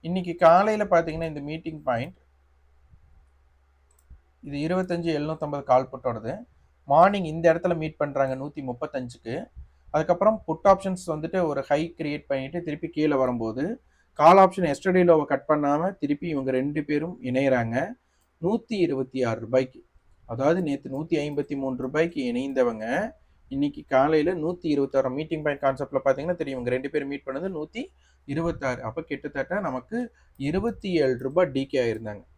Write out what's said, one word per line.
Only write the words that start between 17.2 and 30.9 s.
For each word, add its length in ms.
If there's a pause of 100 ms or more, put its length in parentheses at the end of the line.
இணையறாங்க. 480 (680)
நூத்தி 400
இருபத்தி 440
ஆறு 160
ரூபாய்க்கு, 360 (520)
அதாவது 340
நேத்து 280
நூத்தி 280
ஐம்பத்தி 400
மூன்று 240
ரூபாய்க்கு 340 (100)
இணைந்தவங்க 540 (720)
இன்னைக்கு 280 (120)
காலையில 380 (100)
நூத்தி 320
இருபத்தாறு, 420
மீட்டிங் 280
பாயிண்ட் 200
கான்செப்ட்ல 400
பாத்தீங்கன்னா 360
தெரியும், 180
இவங்க 160
ரெண்டு 180
பேரும் 200
மீட் 140
பண்ணது 300
நூத்தி 260 (460)
இருபத்தாறு. 600
அப்ப 220
கிட்டத்தட்ட 440 (140)
நமக்கு 300 (400)
இருபத்தி 520 (120)